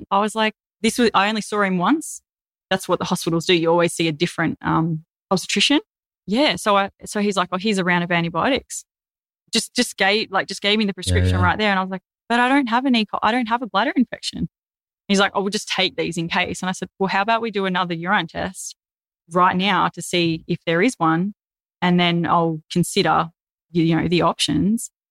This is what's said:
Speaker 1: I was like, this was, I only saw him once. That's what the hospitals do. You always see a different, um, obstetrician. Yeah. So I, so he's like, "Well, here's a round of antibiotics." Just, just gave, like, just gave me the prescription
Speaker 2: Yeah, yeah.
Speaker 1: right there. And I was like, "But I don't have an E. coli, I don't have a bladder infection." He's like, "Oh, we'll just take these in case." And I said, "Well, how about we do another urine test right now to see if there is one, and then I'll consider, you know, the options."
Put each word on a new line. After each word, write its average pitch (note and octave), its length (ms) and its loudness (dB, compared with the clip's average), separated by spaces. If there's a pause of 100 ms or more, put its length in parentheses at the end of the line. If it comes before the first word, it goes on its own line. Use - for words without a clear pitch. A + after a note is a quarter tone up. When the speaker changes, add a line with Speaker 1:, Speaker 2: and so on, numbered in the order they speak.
(100)
Speaker 1:
I G3 100 2
was G#3+ 160 -2
like, G#3+ 180 0 (280)
this A3 160 0
was, A#3+ 160 4
I F#3+ 140 4
only G#3+ 140 -2
saw G#3 200 -2
him F#3 160 0
once. A#3 440 -2 (480)
That's - 180 -2
what F3 120 2
the F#3 60 -4
hospitals E3+ 400 -2
do. F3+ 80 4
You E3 160 2
always E3+ 240 2
see E3 140 0
a D#3+ 40 0
different, E3 500 -2
um, D#3+ 420 0 (260)
obstetrician. G3+ 500 0 (460)
Yeah. A3+ 300 2
So G3+ 200 2
I, G3 140 0 (160)
so G#3 140 -4
he's G3+ 160 0
like, F3+ 160 0
"Well, F#3 80 0
here's G3+ 180 0
a F3+ 60 0
round F3 200 2
of F3 80 -2
antibiotics." E3+ 720 -2 (680)
Just, - 240 -6
just - 220 -2
gave, G#3 340 0
like, F#3+ 160 -2
just - 140 -12
gave G#3 160 2
me A3 80 2
the G3 80 -2
prescription F2+ 400 0
Speaker 2:
Yeah, F2+ 60 0
yeah. F#2 40 2
Speaker 1:
right - 140 2
there. G#3+ 120 2
And F#3+ 100 2
I - 20 0
was F#3+ 80 -6
like, F#3+ 120 -8 (260)
"But A#3+ 120 2
I B3 80 2
don't C4+ 200 2
have A#3 180 0
an B3 100 4
E. G#3+ 100 2
coli, - 160 -6
I G#3+ 100 2
don't B3 160 -2
have A#3+ 140 -2
a B3 60 -8
bladder A3+ 280 0
infection." - 520 -2 (600)
He's G3 120 2
like, G3 140 2
"Oh, G3 80 0
we'll G3 80 -2
just - 180 -8
take - 280 -2
these E3 220 -4
in E3+ 100 -4
case." F3+ 340 -2
And F#3 80 -4
I - 20 -2
said, F#3 160 -8 (100)
"Well, F#3+ 100 0
how G3 140 0
about A3+ 200 0
we A#3 100 -4
do G3 140 -2
another F3+ 280 -2
urine F3 340 -2
test - 480 -10 (540)
right F3+ 260 2
now F#3 340 0
to F3 120 -14
see E3+ 460 -2
if F3 180 -2
there E3+ 160 2
is B3+ 160 2
one, E3+ 360 0 (480)
and F3+ 180 4
then E3+ 260 2
I'll E3 360 0 (100)
consider, E3 580 0 (420)
you E3 240 2
know, E3 120 0
the E3 140 2
options." E3+ 680 0 (200)